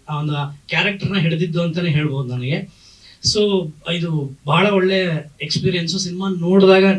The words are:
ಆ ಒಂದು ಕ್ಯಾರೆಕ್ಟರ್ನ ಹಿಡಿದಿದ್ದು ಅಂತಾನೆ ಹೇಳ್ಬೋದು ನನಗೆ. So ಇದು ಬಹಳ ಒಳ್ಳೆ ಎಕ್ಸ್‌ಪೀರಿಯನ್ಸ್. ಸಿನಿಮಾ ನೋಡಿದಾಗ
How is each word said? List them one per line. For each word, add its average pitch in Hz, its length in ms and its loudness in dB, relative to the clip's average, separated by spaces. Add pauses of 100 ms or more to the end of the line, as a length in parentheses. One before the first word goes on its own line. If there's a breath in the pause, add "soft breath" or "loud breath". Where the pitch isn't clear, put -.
ಆ 151 100 -6
ಒಂದು 147 500 -6
ಕ್ಯಾರೆಕ್ಟರ್ನ 196 500 -2
ಹಿಡಿದಿದ್ದು 165 440 0
ಅಂತಾನೆ 170 280 -2
ಹೇಳ್ಬೋದು 143 380 0
ನನಗೆ. 131 520 -6 (440 loud breath)
So 202 420 0 (280)
ಇದು 160 520 -4
ಬಹಳ 175 200 2
ಒಳ್ಳೆ 185 640 0 (120)
ಎಕ್ಸ್‌ಪೀರಿಯನ್ಸ್. 175 560 -2
ಸಿನಿಮಾ 185 300 -6
ನೋಡಿದಾಗ 190 560 6 (140)